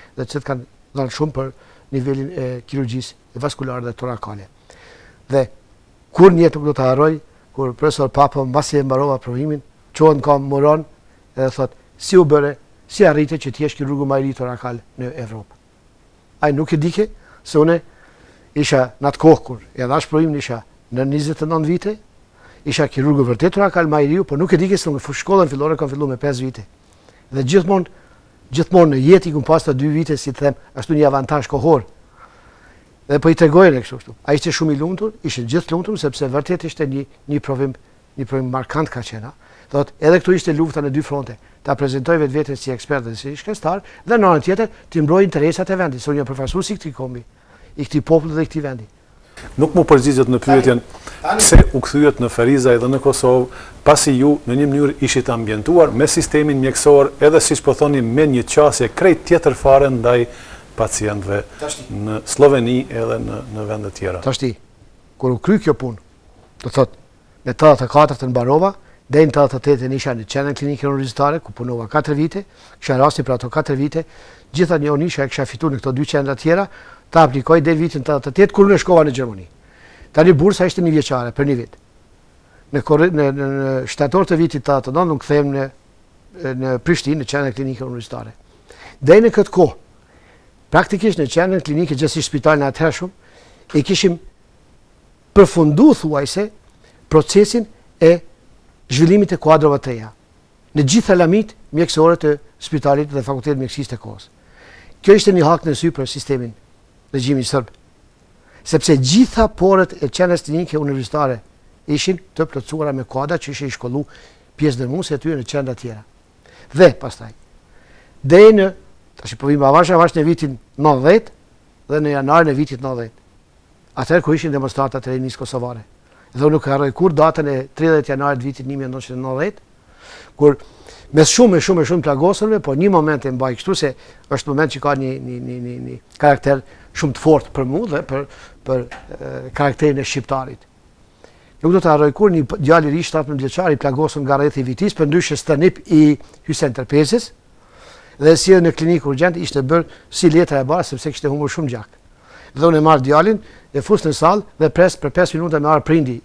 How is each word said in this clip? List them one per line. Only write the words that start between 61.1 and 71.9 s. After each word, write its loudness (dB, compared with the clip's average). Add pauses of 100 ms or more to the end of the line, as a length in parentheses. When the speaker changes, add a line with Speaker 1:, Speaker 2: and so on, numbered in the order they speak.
Speaker 1:
Tashti. -12
Speaker 2:
në -8
Sloveni 2 (100)
edhe -6
në, -10 (160)
në -10
vende -10
tjera. -8
Speaker 1:
Tashti, -4 (640)
kur -2
u -6
kry 2
kjo 2
punë, -8 (640)
do -10
thot, 0 (480)
në -6
tetëdhjetë 4
e -8
katërt 4
të -4
mbarova, 2 (340)
deri 4
në -4
tetëdhjetë 2
e -2
tetën -6
isha -6
në -12
qendrën -4
klinike -6
universitare, -2
ku -20
punova -8
katër -2